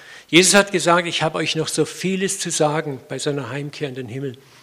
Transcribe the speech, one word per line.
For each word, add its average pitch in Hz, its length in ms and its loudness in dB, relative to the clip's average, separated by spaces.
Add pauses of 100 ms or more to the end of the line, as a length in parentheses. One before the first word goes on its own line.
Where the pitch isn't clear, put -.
(280)
Jesus 185 260 8
hat 202 200 6
gesagt, 170 340 2
„Ich - 160 -4
habe 160 140 -2
euch 160 180 -2
noch 156 140 -2
so 156 160 0
vieles 190 540 -4
zu 170 120 -6
sagen 151 560 -2
bei 135 100 -8
seiner 139 320 -4
Heimkehr 143 380 -8
in 127 80 -10
den 127 140 -12
Himmel, 131 280 -8 (260)